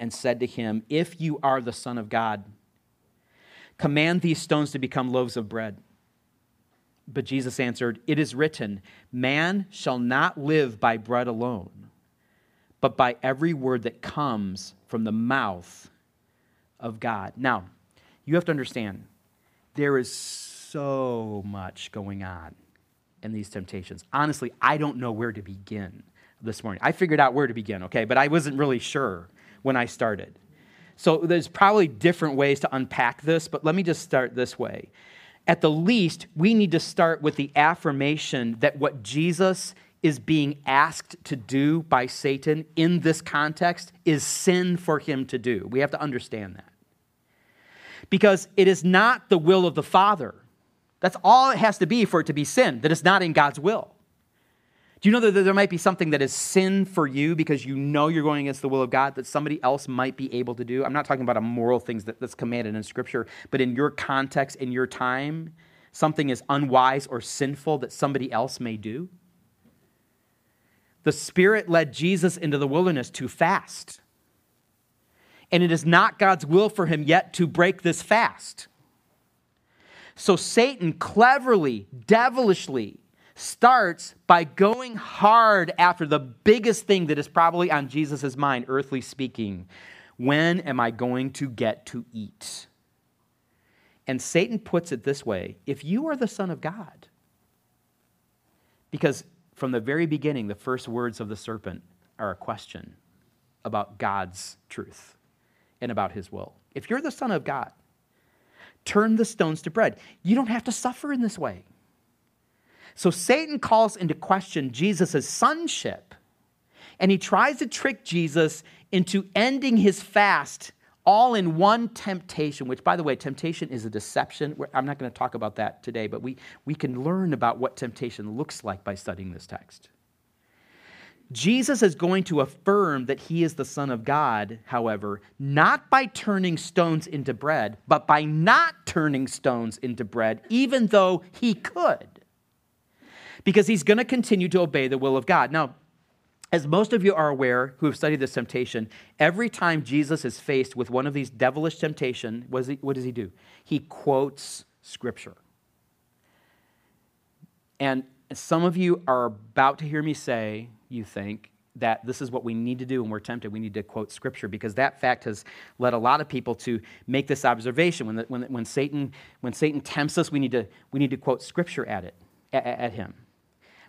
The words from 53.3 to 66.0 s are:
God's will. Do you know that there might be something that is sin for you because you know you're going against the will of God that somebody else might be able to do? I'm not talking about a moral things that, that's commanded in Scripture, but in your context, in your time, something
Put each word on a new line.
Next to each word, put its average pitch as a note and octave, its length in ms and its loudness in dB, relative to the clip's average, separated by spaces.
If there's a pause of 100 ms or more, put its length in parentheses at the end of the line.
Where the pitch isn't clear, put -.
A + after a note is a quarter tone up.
God's C#3+ 260 4
will. G3 340 -2 (1080)
Do G3+ 80 6
you G#3+ 40 8
know B3 60 4
that A3 120 6
there F#3+ 220 4
might G3 160 4
be F3 80 -2
something F3 340 2
that C#3+ 100 4
is C3+ 100 0
sin F#3+ 540 2
for F3 200 0
you C#3+ 300 0
because D3+ 300 0
you C3+ 100 -6
know D3 320 2
you're E3 160 0
going D3 220 0
against C3+ 160 -6
the C3+ 80 -2
will C3 120 2
of A#2+ 100 -2
God C3+ 240 2
that C3 120 -10
somebody D3+ 340 -4
else C#3 280 0
might B2+ 260 -2
be C3+ 180 -10
able B2 220 -4
to A#2+ 80 -8
do? B2+ 220 -2
I'm B2+ 80 -4
not D3 120 -2
talking C3 180 0
about A#2+ 140 2
a G#2+ 40 -2
moral A#2 380 2
things A2 260 -8
that, A2+ 140 -12
that's B2 140 -10
commanded A#2 420 -6
in G#2+ 80 -6
Scripture, A#2 440 -6 (240)
but C3+ 80 0
in B2+ 160 0
your C#3+ 160 2
context, C3+ 640 -4
in C3 160 -8
your B2+ 160 -2
time, C#3+ 640 -4 (380)
something D#3 380 0